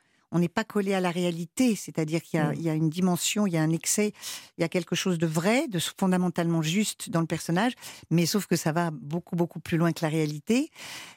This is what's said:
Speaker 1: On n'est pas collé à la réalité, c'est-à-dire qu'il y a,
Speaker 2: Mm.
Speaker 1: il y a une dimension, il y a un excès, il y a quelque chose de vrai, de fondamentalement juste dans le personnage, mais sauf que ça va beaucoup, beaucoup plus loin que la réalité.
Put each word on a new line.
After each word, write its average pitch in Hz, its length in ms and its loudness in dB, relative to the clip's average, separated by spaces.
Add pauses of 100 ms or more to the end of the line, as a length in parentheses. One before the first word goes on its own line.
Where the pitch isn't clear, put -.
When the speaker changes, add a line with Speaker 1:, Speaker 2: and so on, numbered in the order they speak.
(320)
Speaker 1:
On 160 80 2
n'est 175 80 4
pas 220 160 -2
collé 202 280 -2
à 190 80 2
la 180 100 2
réalité, 175 640 0
c'est-à-dire 160 480 -2
qu'il - 160 -2
y 156 40 4
a, 151 80 2
Speaker 2:
Mm. 147 60 -2
Speaker 1:
il 160 60 -6
y 165 60 -2
a 156 60 2
une 160 160 2
dimension, 185 560 0
il 175 80 0
y - 20 0
a 156 60 4
un 156 80 4
excès, 208 420 0 (460)
il - 20 -6
y 165 40 2
a 165 40 2
quelque 180 260 -2
chose 175 220 0
de 165 100 0
vrai, 202 420 2
de 185 100 -4
fondamentalement 175 840 0
juste 175 480 -2
dans 170 120 0
le 165 60 0
personnage, 175 460 0 (380)
mais 165 160 4
sauf 196 200 0
que 175 100 2
ça 156 160 0
va 170 180 0
beaucoup, 151 460 -6
beaucoup 170 240 -2
plus 165 180 -2
loin 165 140 4
que - 120 -10
la 156 60 0
réalité. 160 600 0 (460)